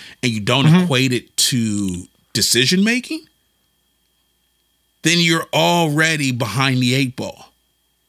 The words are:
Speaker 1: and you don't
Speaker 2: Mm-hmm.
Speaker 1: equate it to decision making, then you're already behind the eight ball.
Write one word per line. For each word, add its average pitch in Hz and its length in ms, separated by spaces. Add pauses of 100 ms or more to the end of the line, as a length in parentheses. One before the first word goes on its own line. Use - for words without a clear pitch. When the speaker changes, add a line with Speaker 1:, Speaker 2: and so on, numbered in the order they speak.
(240)
Speaker 1:
and 120 80
you 107 80
don't 123 260
Speaker 2:
Mm-hmm. 175 180
Speaker 1:
equate 131 280
it 113 240
to 104 680 (260)
decision 127 500
making, 247 380 (1800)
then 170 180
you're 165 340
already 156 800
behind 127 500
the 123 140
eight 135 180
ball. - 380 (560)